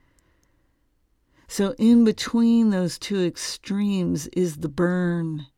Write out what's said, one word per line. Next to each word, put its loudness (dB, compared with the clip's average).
So -2
in 6
between 2
those -2
two -4
extremes -4
is -4
the -6
burn -2